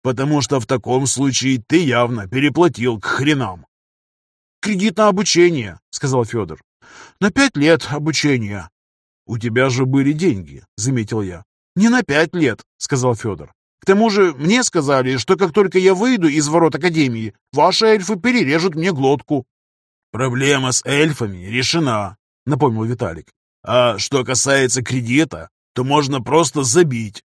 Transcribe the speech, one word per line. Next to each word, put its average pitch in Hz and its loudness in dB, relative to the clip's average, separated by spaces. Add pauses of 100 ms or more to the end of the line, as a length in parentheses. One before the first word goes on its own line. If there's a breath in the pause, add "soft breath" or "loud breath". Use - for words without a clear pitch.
«Потому 135 0
что 135 -2
в 110 -6
таком 131 -2
случае 131 0
ты 156 2
явно 120 0
переплатил 123 0
к - -14
хренам». 127 -4 (960)
«Кредит 208 -2
на 214 4
обучение», — 170 2 (120)
сказал 127 -2
Федор. 90 -6 (580 loud breath)
«На 202 2
пять 269 2
лет 151 2
обучения». 131 -2 (560)
«У 117 -8
тебя 120 0
же 131 0
были 135 2
деньги», — 104 -2 (120)
заметил 113 -4
я. 87 -10 (320)
«Не 214 4
на 247 2
пять 151 0
лет», — 143 -2 (140)
сказал 123 -2
Федор. 85 -10 (260)
«К - -16
тому 208 4
же 190 2
мне 180 0
сказали, 135 0
что 175 0
как 175 0
только 190 2
я 185 6
выйду 202 2
из 147 2
ворот 165 2
Академии, 139 -2 (180)
ваши 180 2
эльфы 214 2
перережут 170 0
мне 165 -2
глотку». 135 0 (680)
«Проблема 131 -2
с - -4
эльфами 131 -4
решена», — 117 -4 (300)
напомнил 127 0
Виталик. 98 -6 (360)
«А 120 2
что 131 -2
касается 127 0
кредита, 120 -2 (260)
то 127 -2
можно 139 0
просто 143 0
забить. 117 0